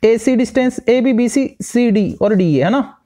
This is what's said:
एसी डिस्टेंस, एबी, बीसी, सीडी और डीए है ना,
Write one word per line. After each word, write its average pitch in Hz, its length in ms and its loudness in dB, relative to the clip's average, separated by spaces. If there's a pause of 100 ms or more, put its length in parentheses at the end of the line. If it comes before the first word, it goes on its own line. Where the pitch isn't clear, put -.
एसी 226 320 0
डिस्टेंस, 254 440 -2 (100)
एबी, 254 240 2
बीसी, 240 340 0 (160)
सीडी 220 500 0
और 208 220 0
डीए 156 280 2
है 165 60 0
ना, 269 120 0 (240)